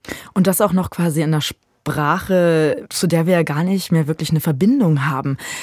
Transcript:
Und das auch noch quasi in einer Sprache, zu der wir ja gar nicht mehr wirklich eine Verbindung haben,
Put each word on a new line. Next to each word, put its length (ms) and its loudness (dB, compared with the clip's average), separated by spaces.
Und 140 2
das 140 0
auch 120 2
noch 180 0
quasi 320 -2
in 120 0
einer 60 0
Sprache, 1500 0
zu 200 -2
der 180 2
wir 60 2
ja 100 4
gar 220 -2
nicht 260 -2
mehr 160 2
wirklich 240 -4
eine 80 2
Verbindung 680 2
haben, 320 -4